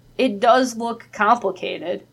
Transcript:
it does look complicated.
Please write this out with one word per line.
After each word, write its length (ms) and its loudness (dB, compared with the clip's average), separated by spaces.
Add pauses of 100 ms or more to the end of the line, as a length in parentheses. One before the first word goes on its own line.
(180)
it 220 0
does 360 4
look 360 -8
complicated. 1000 -2